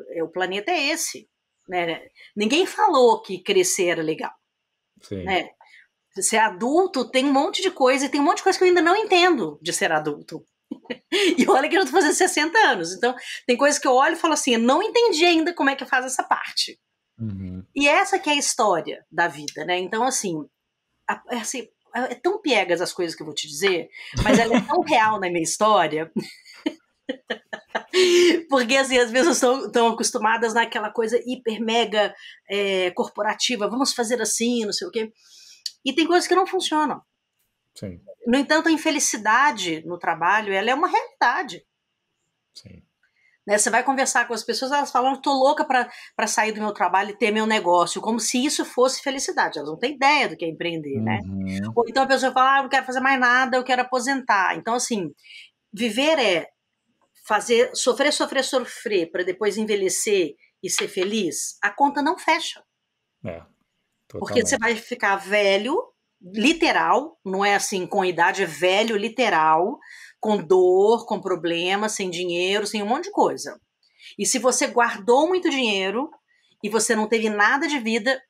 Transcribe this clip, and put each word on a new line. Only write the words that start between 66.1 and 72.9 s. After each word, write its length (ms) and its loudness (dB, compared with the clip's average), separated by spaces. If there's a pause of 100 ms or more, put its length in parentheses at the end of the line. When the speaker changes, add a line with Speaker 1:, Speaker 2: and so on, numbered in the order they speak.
Speaker 1:
literal, 1000 0
não 200 -4
é 100 4
assim 320 -2
com 180 0
idade, 380 2
é 40 -2
velho, 500 0
literal, 840 2 (420)
com 220 0
dor, 640 4
com 140 -4
problema, 680 -2
sem 220 -6
dinheiro, 560 -2
sem 160 -4
um 40 -4
monte 180 -2